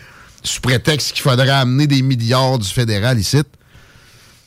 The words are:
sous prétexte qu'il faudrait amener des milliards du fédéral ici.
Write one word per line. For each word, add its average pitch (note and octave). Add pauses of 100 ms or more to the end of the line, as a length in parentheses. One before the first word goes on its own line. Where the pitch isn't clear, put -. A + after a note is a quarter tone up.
(420)
sous -
prétexte C3
qu'il -
faudrait C3
amener C#3
des C#3
milliards B2+
du G2+
fédéral A2+
ici. C3 (1080)